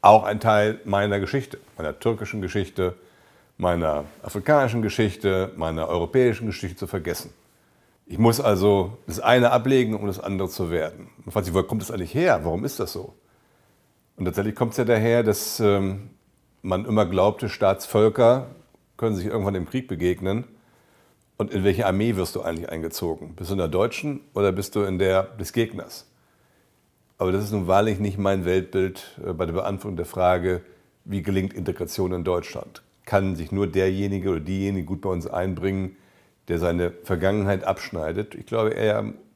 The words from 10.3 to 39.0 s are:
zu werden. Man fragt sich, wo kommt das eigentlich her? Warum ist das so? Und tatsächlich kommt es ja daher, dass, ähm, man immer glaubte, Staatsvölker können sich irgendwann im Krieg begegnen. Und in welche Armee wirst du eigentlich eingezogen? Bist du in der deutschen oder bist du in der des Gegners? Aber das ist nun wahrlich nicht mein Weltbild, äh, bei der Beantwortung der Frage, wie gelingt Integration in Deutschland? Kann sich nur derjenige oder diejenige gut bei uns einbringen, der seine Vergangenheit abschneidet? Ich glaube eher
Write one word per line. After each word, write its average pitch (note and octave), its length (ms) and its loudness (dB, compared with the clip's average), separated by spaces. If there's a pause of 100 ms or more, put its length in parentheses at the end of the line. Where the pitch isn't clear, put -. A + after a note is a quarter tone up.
zu E2+ 220 -4
werden. D#2 460 -4
Man - 140 -14
fragt G2+ 140 -2
sich, F2 80 -6
wo F#2+ 80 4
kommt G#2+ 220 -2
das - 80 -10
eigentlich F#2 240 -6
her? D3+ 280 4
Warum E2+ 220 -2
ist A#2+ 140 -6
das F#2+ 140 -6
so? - 200 -12 (1000)
Und F#2 100 -6
tatsächlich G2+ 300 -2
kommt A#2 160 0
es - 60 -6
ja B2 80 2
daher, A#2 360 4
dass, - 380 0
ähm, G2+ 500 2 (540)
man F#2+ 220 -2
immer G#2+ 200 4
glaubte, F#2 440 2
Staatsvölker A2 1000 4 (500)
können A2 180 0
sich F#2 120 -4
irgendwann G2+ 280 -2
im F2 140 -4
Krieg B2+ 180 -6
begegnen. F#2 580 -2 (920)
Und G#2+ 160 -4
in F#2+ 100 0
welche G2+ 220 4
Armee G2+ 300 2
wirst F#2 200 -2
du - 60 -4
eigentlich E2 280 -6
eingezogen? E2 680 -6
Bist F2 140 -10
du G2 40 -2
in F#2+ 60 -2
der E2+ 80 0
deutschen A#2 540 -2 (120)
oder G2+ 180 4
bist G2 240 -6
du G#2 60 2
in F#2+ 160 0
der F#2+ 260 4
des G#2 300 -10
Gegners? A2 560 -4 (1080)
Aber F#2 140 0
das G2+ 120 0
ist G#2 80 -6
nun F#2+ 160 -2
wahrlich G2 320 4
nicht G2 180 -2
mein G2 260 0
Weltbild, F#2 800 -2
äh, F2+ 100 -6
bei E2+ 120 -2
der E2 80 -6
Beantwortung F#2+ 440 -4
der E2+ 100 -6
Frage, F2+ 540 2 (440)
wie G2 160 -4
gelingt F#2+ 320 -2
Integration F2+ 580 -4
in F2 120 -4
Deutschland? - 580 -6 (240)
Kann G2 300 2
sich D#2+ 160 -8
nur G2 160 0
derjenige F#2+ 640 0
oder E2 80 0
diejenige F#2+ 480 -4
gut F#2+ 140 -6
bei G2 80 -4
uns F2 180 -4
einbringen, F#2+ 680 -2 (540)
der E2+ 100 0
seine F2 320 0 (120)
Vergangenheit G2 600 0
abschneidet? F#2 720 -4
Ich - 100 -16
glaube A2 260 0
eher G#2+ 420 -2 (220)